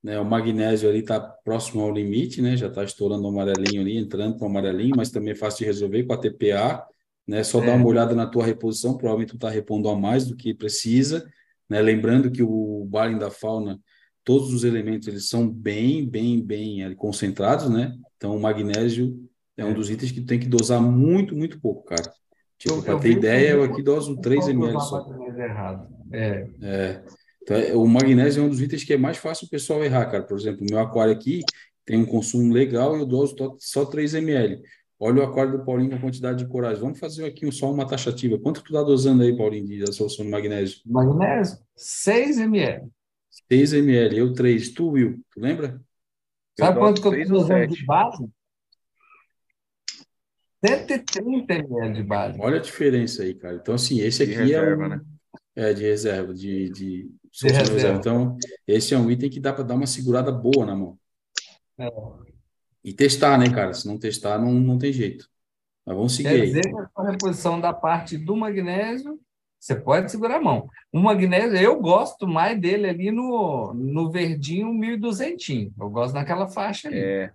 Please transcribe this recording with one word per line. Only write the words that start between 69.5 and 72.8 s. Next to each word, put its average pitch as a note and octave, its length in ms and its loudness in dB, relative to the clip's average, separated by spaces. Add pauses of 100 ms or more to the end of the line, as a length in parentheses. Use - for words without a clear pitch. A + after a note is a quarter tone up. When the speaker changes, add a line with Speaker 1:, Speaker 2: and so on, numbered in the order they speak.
Speaker 2:
você - 140 -4
pode D3 360 0
segurar A#3 260 -2
a E4 40 0
mão. D3 280 0 (240)
O D#3 60 -2
magnésio, F#3+ 580 4
eu A#3+ 240 4
gosto G3 460 2
mais F3+ 340 0
dele F#3+ 280 0